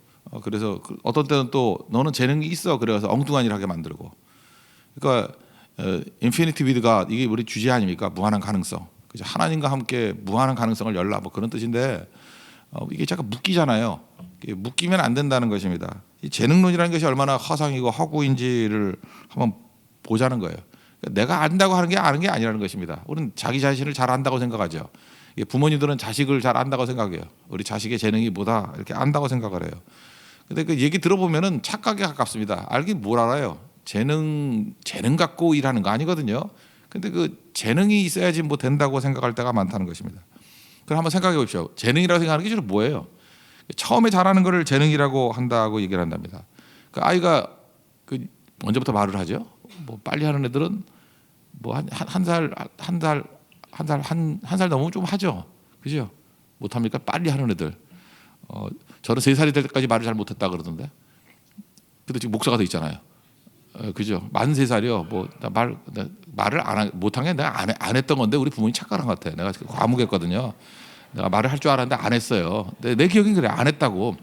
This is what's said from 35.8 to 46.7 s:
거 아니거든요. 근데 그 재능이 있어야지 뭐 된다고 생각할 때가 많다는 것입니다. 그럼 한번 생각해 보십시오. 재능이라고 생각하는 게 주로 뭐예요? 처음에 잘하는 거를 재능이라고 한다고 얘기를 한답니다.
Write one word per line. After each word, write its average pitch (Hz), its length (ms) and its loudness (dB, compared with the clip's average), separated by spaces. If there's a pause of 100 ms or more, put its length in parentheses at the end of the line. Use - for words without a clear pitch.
거 98 60 0
아니거든요. 143 520 0 (480)
근데 196 200 -8
그 170 280 -2 (160)
재능이 196 500 4
있어야지 180 380 0
뭐 147 160 -2
된다고 139 420 2
생각할 127 360 0
때가 123 180 -2
많다는 98 320 0
것입니다. 92 360 -10 (640)
그럼 151 140 0
한번 160 120 0
생각해 180 260 2
보십시오. 104 380 0
재능이라고 170 440 4
생각하는 160 240 2
게 214 60 -2
주로 214 120 0
뭐예요? 147 460 0 (680)
처음에 226 340 4
잘하는 190 340 6
거를 180 220 4
재능이라고 139 680 4
한다고 113 480 0
얘기를 92 200 0
한답니다. 85 440 -6 (460)